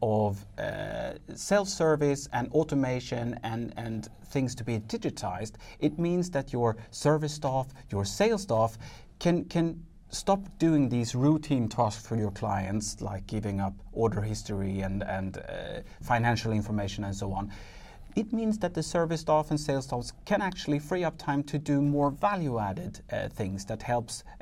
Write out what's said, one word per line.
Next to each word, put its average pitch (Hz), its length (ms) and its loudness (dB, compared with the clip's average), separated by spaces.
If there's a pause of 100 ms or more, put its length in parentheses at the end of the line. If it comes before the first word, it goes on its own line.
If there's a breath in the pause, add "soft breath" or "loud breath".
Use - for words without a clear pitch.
of, 107 420 2 (140)
uh, 104 560 -4 (220)
self-service 156 960 2
and 127 200 -2
automation 127 920 0
and, 117 340 -4
and 113 320 -6 (160)
things 131 300 0
to - 80 -8
be 117 160 0
digitized, 107 760 -4 (260 loud breath)
it 151 200 0
means 175 320 2
that 131 200 -2
your 117 240 2 (140 loud breath)
service 151 440 2
staff, 131 340 -2 (240 loud breath)
your 101 120 0
sales 202 380 2
staff 113 380 2 (400 loud breath)
can, 175 260 4
can 165 340 0 (300)
stop 196 300 2 (180)
doing 151 320 6
these 120 240 2
routine 139 560 4
tasks - 380 0
for 117 80 -2
your 107 160 0
clients, 101 680 -2
like 98 280 -6
giving 101 340 -2
up 95 140 -2 (160)
order 110 300 2
history 98 600 -2
and, 95 220 -2
and, 95 340 -4
uh, 101 440 -8 (200 soft breath)
financial 117 500 2
information 104 520 -2
and 98 120 -4
so 98 160 -4
on. 98 200 -4 (640 loud breath)
It 220 180 0
means 220 260 2
that 175 140 0
the 165 80 -2
service 165 400 2
staff 151 300 4
and 151 80 2
sales 139 260 0
staffs 123 280 -4 (120)
can 202 160 2
actually 180 380 -2
free 175 240 -2
up 156 160 -2
time 143 240 0
to 143 160 -4
do 143 200 2
more 143 300 4
value-added, 127 880 -2 (120)
uh, 101 180 -2
things 98 360 -4
that - 180 -6
helps, 120 400 -2 (180 loud breath)